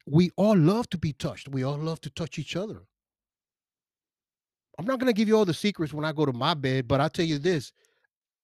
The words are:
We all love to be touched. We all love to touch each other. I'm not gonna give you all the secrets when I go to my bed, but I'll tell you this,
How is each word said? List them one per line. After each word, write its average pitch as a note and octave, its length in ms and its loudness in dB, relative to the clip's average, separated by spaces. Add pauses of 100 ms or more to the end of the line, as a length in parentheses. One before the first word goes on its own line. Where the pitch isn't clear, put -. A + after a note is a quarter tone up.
We E3 300 4
all G#3 200 4
love F#3+ 340 4
to F3+ 80 -4
be D3+ 140 -4
touched. - 360 -10
We C3+ 160 -4
all C#3+ 140 -4
love D#3+ 240 -6
to D3 80 -12
touch - 280 -10
each - 160 -8
other. F3 280 -8 (2000)
I'm E3 80 -10
not C4 140 -2
gonna B3+ 120 2
give G#3 160 2
you A3 80 4
all A3 80 4
the E3+ 100 0
secrets F3 380 -2
when D3+ 120 -6
I D#3 80 -2
go D3 120 0
to C#3 80 2
my C3 220 0
bed, C3 320 0
but C3+ 140 2
I'll D#3 100 0
tell F3+ 140 -2
you D#3 140 -2
this, D#3 340 -2 (720)